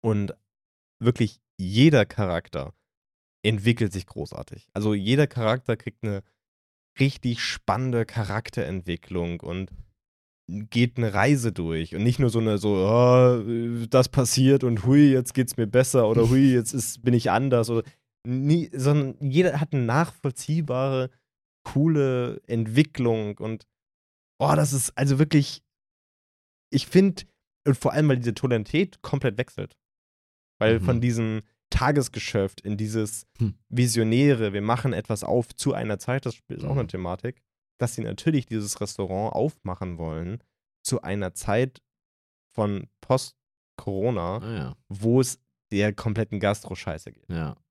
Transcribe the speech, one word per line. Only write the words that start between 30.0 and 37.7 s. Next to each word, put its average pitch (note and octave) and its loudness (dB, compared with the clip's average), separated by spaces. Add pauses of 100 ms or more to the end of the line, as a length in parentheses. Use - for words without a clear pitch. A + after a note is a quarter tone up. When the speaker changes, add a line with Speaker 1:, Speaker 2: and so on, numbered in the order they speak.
Speaker 1:
Weil A2 4
von F#2 0
Speaker 2:
Mhm. - 0
Speaker 1:
diesem A2+ -2 (300)
Tagesgeschäft B2 0
in G#2 -6
dieses G#2+ -4 (120)
Speaker 2:
Hm. G#2+ -2 (140)
Speaker 1:
Visionäre, A#2 2
wir G2+ -2
machen A#2 -2
etwas G#2+ -6
auf - -2
zu - -2
einer G#2 -4
Zeit, C3 -6
das - -10
ist - -12
auch C#3+ -6
eine C#3 0
Speaker 2:
Mhm. - -6
Speaker 1:
Thematik, F#2 -8 (380)